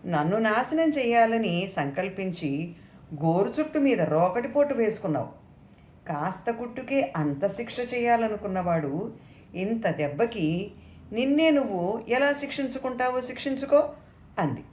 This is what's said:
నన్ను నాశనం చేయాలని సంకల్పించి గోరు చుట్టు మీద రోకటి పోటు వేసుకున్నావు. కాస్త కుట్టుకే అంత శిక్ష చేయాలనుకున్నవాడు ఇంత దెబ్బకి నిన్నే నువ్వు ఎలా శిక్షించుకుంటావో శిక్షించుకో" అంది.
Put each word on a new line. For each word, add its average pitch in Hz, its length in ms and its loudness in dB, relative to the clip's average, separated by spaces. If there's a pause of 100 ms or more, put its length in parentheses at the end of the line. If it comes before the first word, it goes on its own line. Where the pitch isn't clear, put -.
నన్ను 170 320 2
నాశనం 254 500 2
చేయాలని 226 800 2
సంకల్పించి 170 1040 -4 (400)
గోరు 170 460 2
చుట్టు 302 180 -2
మీద 254 220 4
రోకటి 175 480 2
పోటు 285 260 2
వేసుకున్నావు. 196 540 0 (800)
కాస్త 170 420 -4
కుట్టుకే 247 640 -2
అంత 147 300 0
శిక్ష 233 340 -4
చేయాలనుకున్నవాడు 208 1300 0 (420)
ఇంత 214 320 -2
దెబ్బకి 170 840 0 (400)
నిన్నే 285 380 4
నువ్వు 214 580 2
ఎలా 277 240 4
శిక్షించుకుంటావో 254 880 -2
శిక్షించుకో" 269 680 0 (500)
అంది. 143 340 -2